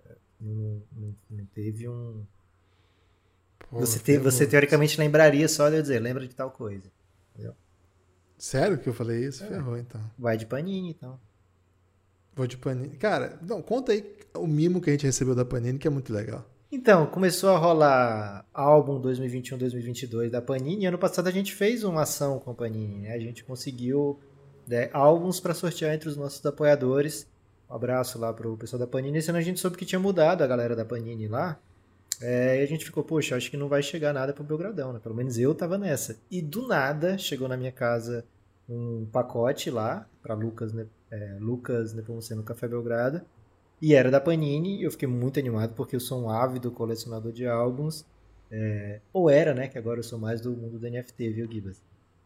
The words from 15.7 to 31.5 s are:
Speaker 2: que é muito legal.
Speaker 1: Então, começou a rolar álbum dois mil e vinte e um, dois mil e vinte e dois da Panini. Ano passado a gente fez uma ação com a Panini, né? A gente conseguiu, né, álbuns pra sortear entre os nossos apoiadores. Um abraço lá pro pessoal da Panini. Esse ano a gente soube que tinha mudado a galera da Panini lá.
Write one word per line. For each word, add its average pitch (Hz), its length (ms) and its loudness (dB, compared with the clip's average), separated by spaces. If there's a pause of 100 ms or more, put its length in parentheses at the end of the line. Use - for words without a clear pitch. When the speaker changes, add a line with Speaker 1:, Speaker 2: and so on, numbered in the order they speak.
Speaker 2:
que 165 80 0
é 151 40 2
muito 135 220 -4
legal. 110 320 -6 (260)
Speaker 1:
Então, 220 340 6
começou 185 460 2
a 185 60 8
rolar 127 960 4
álbum 143 460 6
dois 127 180 0
mil 131 100 -4
e 123 40 -6
vinte 123 180 -6
e 135 60 -8
um, - 20 -8
dois 123 160 -2
mil 120 80 -6
e 117 40 -8
vinte 120 180 -8
e 123 40 -8
dois 113 220 -2
da 117 120 -2
Panini. 139 440 -2
Ano 175 120 2
passado 180 300 0
a 185 40 0
gente 196 220 -2
fez 220 300 0
uma 170 180 2
ação 139 380 0
com 127 120 -12
a - 20 -8
Panini, 110 480 -6
né? 107 120 -8
A 120 60 -4
gente 120 260 -10
conseguiu, 131 760 -2 (480)
né, 120 240 0
álbuns 170 480 6
pra 170 140 0
sortear 160 400 -2
entre 156 160 -6
os 143 80 -6
nossos 143 280 -6
apoiadores. 143 800 2 (440)
Um 127 60 -12
abraço 123 440 -2
lá 113 140 -2
pro 113 240 -6
pessoal 117 220 -8
da 123 80 -4
Panini. 139 320 -2
Esse 156 100 -4
ano 170 100 0
a - 20 0
gente 180 180 -2
soube 180 180 -4
que 185 80 -8
tinha 185 140 -2
mudado 175 440 4
a 135 40 4
galera 120 280 2
da 110 80 -2
Panini 113 460 -6
lá. 156 280 -4 (640)